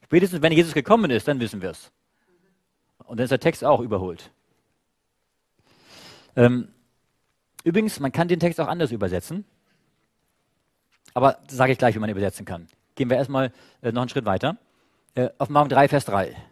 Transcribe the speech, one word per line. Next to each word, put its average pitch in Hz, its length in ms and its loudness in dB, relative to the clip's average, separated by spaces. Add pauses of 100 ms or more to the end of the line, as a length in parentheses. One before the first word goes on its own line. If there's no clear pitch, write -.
Spätestens, 175 380 2
wenn 165 100 4
Jesus 160 220 4
gekommen 190 360 2
ist, 117 180 0
dann 143 120 -2
wissen 107 220 -6
wir's. 90 300 -12 (1120)
Und 117 120 -12
dann 123 80 0
ist 123 60 -2
der 127 80 2
Text - 240 -2
auch 135 160 4
überholt. 92 520 -6 (2000)
Ähm, 123 340 4 (920)
übrigens, 208 360 0
man 139 120 -4
kann 170 160 0
den 170 120 0
Text 170 200 -2
auch 147 80 -2
anders 156 240 -4
übersetzen. 101 540 -6 (1700)
Aber 127 260 2 (100)
sage 131 220 2
ich 123 60 0
gleich, 117 180 2
wie 110 40 -6
man 107 100 -4
übersetzen 98 360 -4
kann. 85 220 -12 (260)
Gehen 127 160 -4
wir 127 80 2
erstmal, 135 340 -2 (300)
äh, 117 100 -4
noch 123 100 -4
einen 123 80 -4
Schritt 127 160 -6
weiter. 104 320 -2 (580)
Äh, 127 220 -2
Offenbarung 147 320 0
drei, 135 180 6
Vers 139 180 0
drei. 95 300 -4 (160)